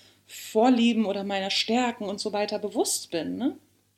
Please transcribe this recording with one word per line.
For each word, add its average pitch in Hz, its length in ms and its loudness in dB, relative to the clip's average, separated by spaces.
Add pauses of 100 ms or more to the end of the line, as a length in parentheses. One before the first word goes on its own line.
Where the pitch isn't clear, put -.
(280)
Vorlieben 233 760 4
oder 196 180 -2
meiner 196 280 -2
Stärken 240 520 0
und 202 160 -6
so 208 140 -6
weiter 208 260 -2
bewusst 208 520 -2
bin, 170 260 -4
ne? 254 200 -2 (400)